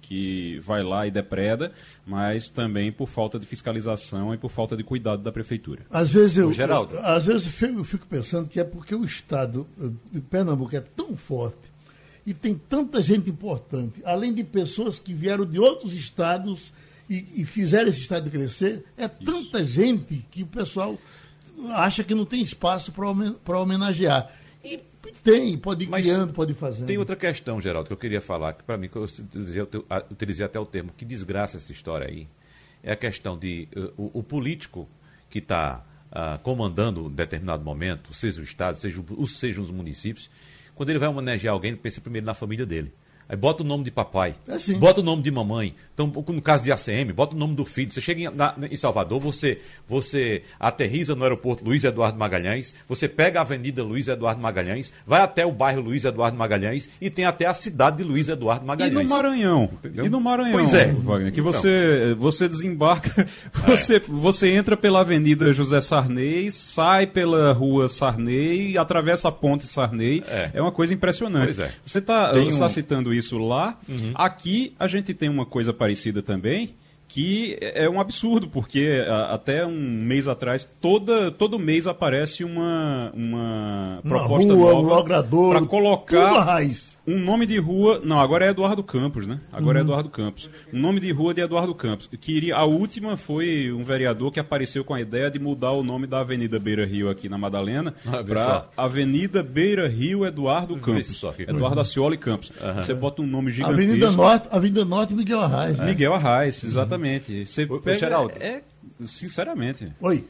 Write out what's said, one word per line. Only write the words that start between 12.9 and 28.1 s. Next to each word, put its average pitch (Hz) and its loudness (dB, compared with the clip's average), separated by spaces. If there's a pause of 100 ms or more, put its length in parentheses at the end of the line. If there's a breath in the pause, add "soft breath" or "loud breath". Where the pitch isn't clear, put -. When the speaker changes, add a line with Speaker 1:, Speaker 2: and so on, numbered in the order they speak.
Speaker 2:
gente 185 2
importante, 131 -8
além 208 -2
de 214 -4
pessoas 190 -4
que 180 -10
vieram 196 -2
de 156 -4
outros 240 4
estados 180 -4 (340 soft breath)
e, 185 -6 (120)
e 180 -2
fizeram 202 2
esse 131 -2
estado 160 -4
crescer, 151 -4 (140)
é 240 -6
Speaker 1:
Isso. - -8 (100)
Speaker 2:
tanta 262 -4
gente 151 0
que 185 -12
o 175 -8
pessoal 202 -6 (760 soft breath)
acha 196 0
que 190 -2
não 214 0
tem 240 -4
espaço 180 -4
pra 196 -6
homen-, 202 -2
pra 185 -2
homenagear. 185 0 (320 loud breath)
E - -14 (420)
tem, 226 6
pode 185 -4
ir - -8
Speaker 4:
Mas 190 -2
Speaker 2:
criando, 175 2
pode 156 -2
ir - -2
fazendo. 127 -6
Speaker 4:
tem 196 -2
outra 190 -4
questão, 139 -4
Geraldo, 82 -4
que - -8
eu 95 -8
queria 104 -4